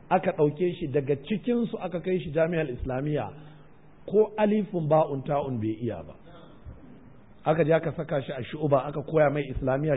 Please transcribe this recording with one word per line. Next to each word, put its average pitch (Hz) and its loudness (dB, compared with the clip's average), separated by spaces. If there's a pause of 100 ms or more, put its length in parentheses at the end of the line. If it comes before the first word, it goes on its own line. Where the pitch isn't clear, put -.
aka 185 2
ɗauke 156 2
shi 165 -4
daga 139 0
cikinsu 220 -2
aka 175 -6
kai 185 -2
shi 143 -8
Jami'ar 160 0
Islamiyya, 131 -4 (760)
ko 208 4
alifun 202 2
ba'un 151 4
ta'un 139 -2
bai 107 -2
iya 101 -4
ba. 78 -16 (1300)
Aka 160 4
je 151 4
aka 156 2
saka 147 -4
shi - -8
a 131 -8
Shu'uba, 139 2
aka 147 -6
koya 151 4
mai 147 -2
Islamiyya 135 0